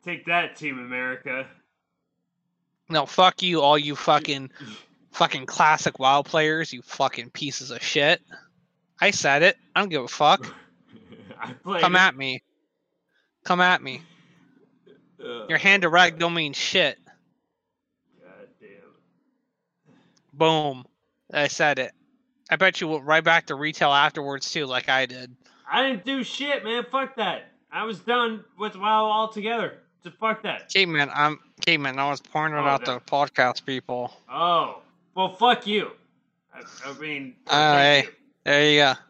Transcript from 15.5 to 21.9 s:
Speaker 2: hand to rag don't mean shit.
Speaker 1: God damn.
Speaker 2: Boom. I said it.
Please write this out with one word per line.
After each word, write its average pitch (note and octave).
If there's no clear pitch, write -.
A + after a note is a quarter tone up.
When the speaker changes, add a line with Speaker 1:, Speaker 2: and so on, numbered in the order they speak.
Speaker 2:
hand G3
to E3+
rag F3
don't E3+
mean D#3
shit. D#3+
Speaker 1:
God F#2+
damn. G#2+
Speaker 2:
Boom. D3+
I D3
said D3
it. B2+